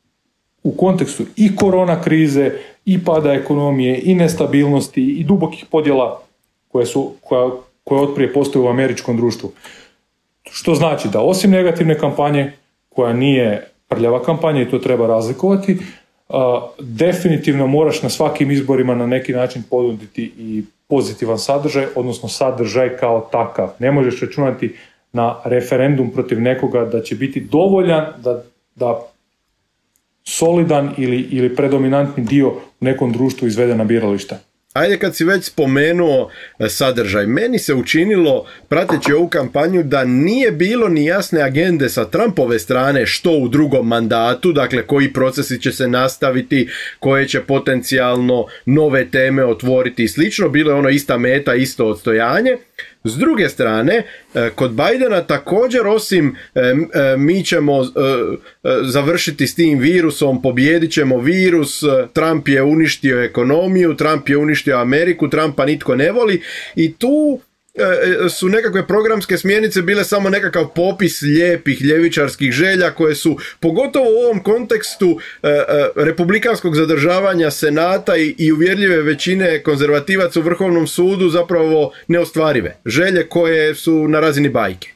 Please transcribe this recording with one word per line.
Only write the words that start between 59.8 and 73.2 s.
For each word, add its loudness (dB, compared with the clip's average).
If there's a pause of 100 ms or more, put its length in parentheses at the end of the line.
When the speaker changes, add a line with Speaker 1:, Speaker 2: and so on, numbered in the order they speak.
Speaker 2:
pobijedit 2
ćemo 2
virus, 0
e, 2
Trump 0
je 2
uništio 2
ekonomiju, 2
Trump -2
je 2
uništio 0
Ameriku, 0
Trumpa 0
nitko -2
ne 0
voli", 0 (340)
i 0
tu, 0 (360)
e, 0 (420)
e, 2
su -2
nekakve 0
programske 0
smjernice 0
bile 0
samo 0
nekakav 0
popis 0
lijepih 2
ljevičarskih 2
želja 2
koje 0
su, 0 (220)